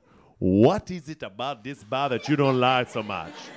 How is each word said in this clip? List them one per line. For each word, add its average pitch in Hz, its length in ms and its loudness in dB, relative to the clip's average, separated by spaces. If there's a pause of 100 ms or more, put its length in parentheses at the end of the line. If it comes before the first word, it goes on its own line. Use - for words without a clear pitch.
(380)
what 110 520 4
is 175 180 -12
it 156 140 -14
about 117 400 -10
this 139 220 -12
bar 131 240 -4
that 120 200 -4
you 151 80 0
don't 135 220 2
like 127 320 2
so 120 120 -6
much? 95 300 -8 (240)